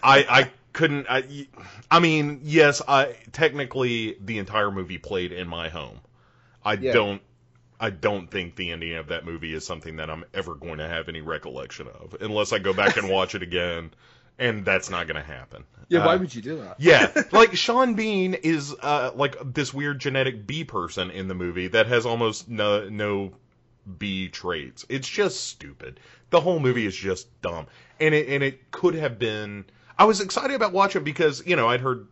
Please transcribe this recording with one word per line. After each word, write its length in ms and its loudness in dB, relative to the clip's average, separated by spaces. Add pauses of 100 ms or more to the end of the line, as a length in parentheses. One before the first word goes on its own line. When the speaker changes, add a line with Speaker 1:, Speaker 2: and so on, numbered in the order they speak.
Speaker 1:
I, 160 8 (240)
I 80 0 (240)
couldn't, 340 0
I, 140 0
y-, 260 -14 (420)
I 100 8
mean, 420 2
yes, 440 6
I, 280 4 (180)
technically 880 0
the 180 -6
entire 320 0
movie 280 -8
played 340 -4
in 160 -8
my 220 -6
home. 300 -12 (640)
I 140 0
Speaker 2:
Yeah. 160 -2
Speaker 1:
don't, 300 2 (580)
I 80 -2
don't 420 -4
think 260 -8
the 160 -6
ending 240 -8
of 120 -10
that 160 -6
movie 300 -8
is 120 -8
something 300 -12
that 140 -8
I'm 140 -10 (100)
ever 200 -8
going 240 -12
to 100 -8
have 200 -6
any 140 -12
recollection 680 -10
of, 320 -18
unless 320 -2
I 60 0
go 160 0
back 240 4
and 100 -4
watch 260 2
it 80 -6
again, 480 -4 (480)
and 260 -2
that's 260 0
not 160 -4
gonna 160 -6
happen. 420 -18 (240)
Speaker 2:
Yeah, 160 4
why 120 4
Speaker 1:
Uh, 20 0
Speaker 2:
would 160 -6
you 80 -12
do 140 -10
that? 220 -14
Speaker 1:
yeah, 320 8 (120)
Speaker 2:
<laughs> 100 -6
Speaker 1:
like, 240 8
Sean 380 2
Bean 400 0
is, 480 -2
uh, 320 0
like, 220 0 (180)
this 180 -2
weird 280 -4
genetic 460 -2
B 180 -8
person 480 -6
in 160 -6
the 60 -4
movie 340 -4
that 180 6
has 180 2
almost 440 -2
no, 400 0
no 440 -4 (680)
B 300 -4
traits. 600 -8
It's 200 -6
just 360 -2
stupid. 560 -16 (300)
The 100 6
whole 180 0
movie 280 2
is 100 -4
just 320 -4 (140)
dumb, 240 -6 (340)
and 120 4
it, 160 2
and 140 0
it 300 -6
could 220 2
have 260 -4
been. 460 -6 (300)
I 100 10
was 140 4
excited 340 -2
about 180 0
watching 320 2
because, 420 0
you 80 2
know, 140 4
I'd 120 2
heard 320 -4